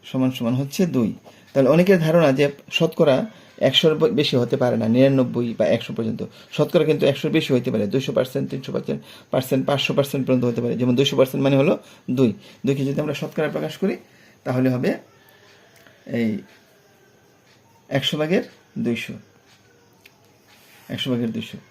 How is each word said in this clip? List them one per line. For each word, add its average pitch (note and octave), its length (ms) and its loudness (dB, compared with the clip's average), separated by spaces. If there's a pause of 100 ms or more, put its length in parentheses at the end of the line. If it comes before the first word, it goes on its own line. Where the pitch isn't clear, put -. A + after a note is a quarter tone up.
সমান C3 260 -2
সমান B2 240 -4
হচ্ছে C#3 320 -2
দুই। B2+ 240 0 (420)
তাহলে C3+ 180 4
অনেকের F3+ 280 6
ধারণা D#3+ 340 4
যে C#3+ 140 2 (240)
শতকরা D#3+ 460 2 (420)
একশোর D#3+ 360 2
ব-, D#3 260 2
বেশি D3 160 0
হতে A#2+ 200 0
পারে B2 200 0
না, A2+ 120 -2
নিরানব্বই B2 600 2 (100)
বা A2 80 2
একশো - 300 0
পর্যন্ত। A2 240 -4 (320)
শতকরা D3+ 320 2
কিন্তু D3 220 0
একশোর C#3+ 240 0
বেশি D3+ 220 0
হতে B2+ 180 0
পারে, A2 160 -2
দুইশো B2 260 -4
পার্সেন্ট, C3 380 -2
তিনশো C3+ 220 -10
পার্সেন্ট, - 280 -6 (300)
পার্সেন্ট, C3+ 360 0
পাঁচশো C#3+ 280 -2
পার্সেন্ট C#3 320 -2
পর্যন্ত B2+ 180 2
হতে A#2 160 -2
পারে। A#2+ 160 -2
যেমন B2 200 0
দুইশো C#3 200 2
পার্সেন্ট C3 280 2
মানে C#3 120 4
হলো D3 220 2 (320)
দুই। B2+ 200 2 (360)
দুইকে C#3 180 0
যদি C#3 160 -2
আমরা D3+ 140 -4
শতকরা D3+ 340 -4
প্রকাশ D#3 280 -6
করি, G3 180 -2 (500)
তাহলে B2+ 260 0
হবে B2+ 200 0 (1160)
এই A2+ 240 -2 (1600)
একশো C#3 300 -2
ভাগের D#3 260 0 (340)
দুইশো, A#2 360 -4 (1700)
একশো - 220 -8
ভাগের A#2+ 220 -2
দুইশো। A2+ 260 -10 (120)